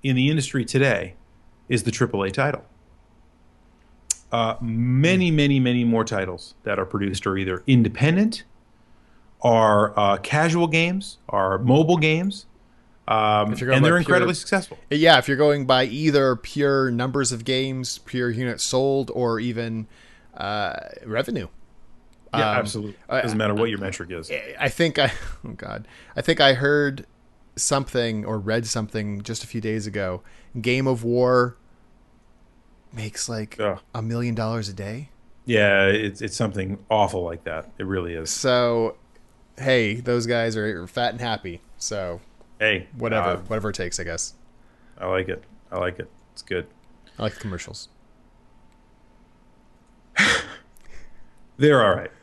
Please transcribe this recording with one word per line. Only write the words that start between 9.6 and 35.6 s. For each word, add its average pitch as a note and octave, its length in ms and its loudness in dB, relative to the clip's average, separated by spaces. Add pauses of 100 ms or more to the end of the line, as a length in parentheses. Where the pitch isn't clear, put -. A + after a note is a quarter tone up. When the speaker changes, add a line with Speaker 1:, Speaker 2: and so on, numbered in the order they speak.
Speaker 1:
uh, G2+ 180 4
casual D#3+ 500 2
games, E3+ 500 0 (120)
are G2 300 0
mobile D3+ 380 4
games, D#3+ 480 0 (640)
um, G#2+ 420 2
Speaker 2:
If G#2+ 80 -4
you're B2 80 -4
going C3 100 4
Speaker 1:
and C3+ 60 6
Speaker 2:
by D3+ 40 6
Speaker 1:
they're E3 40 6
Speaker 2:
pure F3 60 4
Speaker 1:
incredibly F3 380 2
successful. - 420 -2 (120)
Speaker 2:
Yeah, D#3 280 6
if B2+ 100 2
you're C#3 80 2
going D3 300 4
by B2+ 180 4
either C3+ 540 2
pure C#3 540 0
numbers B2 420 -2
of A2+ 100 -10
games, C3 560 -4
pure B2 300 -4
units A#2 340 -4
sold, C3+ 500 0
or A#2 280 -2
even, A2+ 460 -4 (500)
uh, G2+ 400 -4 (280)
revenue. A#2 420 -4 (840)
Speaker 1:
Yeah, A2 180 2
Speaker 2:
Um, G#2 60 0
Speaker 1:
absolutely. G#2 380 -4 (140)
Speaker 2:
I, C3 120 0
Speaker 1:
Doesn't A2 160 -2
matter G#2+ 160 2
what A2+ 160 0
your G2+ 100 -6
metric F2+ 320 -8
is. E2 200 -12
Speaker 2:
I, - 300 -10
I C#3 80 2
think E3 280 0
I, C3+ 140 2 (160)
<laughs> - 180 -10
oh - 40 -10
God, G#2+ 400 -12 (260)
I - 60 -4
think - 180 0
I C#3 140 8
heard C#3+ 520 0 (520)
something A#2+ 680 -2
or A2 140 -4
read A2 260 -2
something G#2+ 580 -6
just A2+ 200 -8
a - 40 -14
few A#2 120 -6
days A2 260 -4
ago. F#2+ 360 -4 (400)
Game B2+ 260 2
of A#2+ 160 0
War B2 540 4 (1400)
makes, G#2+ 340 -8
like, A2 320 -8
Speaker 1:
Ugh. G#2 200 -2 (140)
Speaker 2:
a A2+ 80 -6
million A#2 340 -4
dollars A2 340 -4
a G2 40 -12
day. G#2 360 -10 (340)
Speaker 1:
Yeah, G2+ 440 4